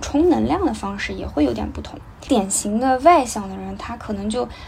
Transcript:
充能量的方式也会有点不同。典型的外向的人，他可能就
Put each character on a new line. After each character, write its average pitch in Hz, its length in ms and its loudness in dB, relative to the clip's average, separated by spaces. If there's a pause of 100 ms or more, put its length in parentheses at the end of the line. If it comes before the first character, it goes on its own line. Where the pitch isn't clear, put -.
充 320 260 2
能 226 160 4
量 330 220 2
的 226 80 0
方 202 240 -6
式 196 160 -6
也 190 100 -8
会 - 200 0
有 - 80 2
点 - 180 -4
不 - 100 -10
同。 - 180 -12 (240)
典 220 280 2
型 214 300 -2
的 262 180 2
外 302 260 8
向 208 240 -6
的 190 80 -10
人， 190 220 -8
他 233 180 -10
可 - 180 -8
能 196 140 -6
就 240 200 -2 (200)